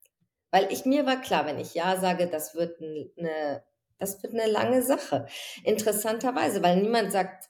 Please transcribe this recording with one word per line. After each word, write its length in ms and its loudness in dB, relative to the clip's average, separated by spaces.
weil 220 4
ich, 140 -6
mir 200 4
war 140 0
klar, 260 0
wenn 140 -4
ich 140 -10
Ja 260 0
sage, 260 2
das 300 -6
wird 240 -4
n-, 360 -10
ne, 460 -4
das 260 -8
wird 100 -8
eine 160 2
lange 320 2
Sache. 440 0
Interessanterweise, 1000 0
weil 180 6
niemand 300 2
sagt, 380 -2